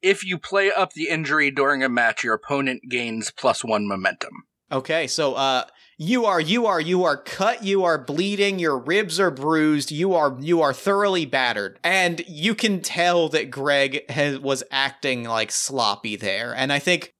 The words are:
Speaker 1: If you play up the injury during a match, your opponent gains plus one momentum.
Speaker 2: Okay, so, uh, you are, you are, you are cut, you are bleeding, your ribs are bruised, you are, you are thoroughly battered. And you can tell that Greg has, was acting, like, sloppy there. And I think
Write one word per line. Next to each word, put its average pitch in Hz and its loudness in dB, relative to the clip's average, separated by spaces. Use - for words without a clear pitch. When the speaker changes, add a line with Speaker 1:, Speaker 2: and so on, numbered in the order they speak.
Speaker 1:
If 190 2
you 185 -4
play 196 0
up 185 0
the 156 -6
injury 151 0
during 135 2
a 131 2
match, 117 0
your 117 0
opponent 135 -2
gains 117 -6
plus - 0
one 104 0
momentum. 95 -2
Speaker 2:
Okay, 151 -2
so, 135 0
uh, 131 0
you 226 0
are, 185 4
you 220 0
are, 185 2
you 180 0
are 147 2
cut, 226 -2
you 190 2
are 165 4
bleeding, 196 -2
your 156 0
ribs 165 -2
are 190 4
bruised, 151 2
you 175 0
are, 147 2
you 165 2
are 139 2
thoroughly 196 0
battered. 117 0
And 175 2
you 180 -2
can 202 0
tell 175 2
that 135 -2
Greg 139 0
has, 139 0
was 135 -2
acting, 131 -2
like, 113 -2
sloppy 107 -2
there. 107 -4
And 135 0
I 143 2
think 170 -2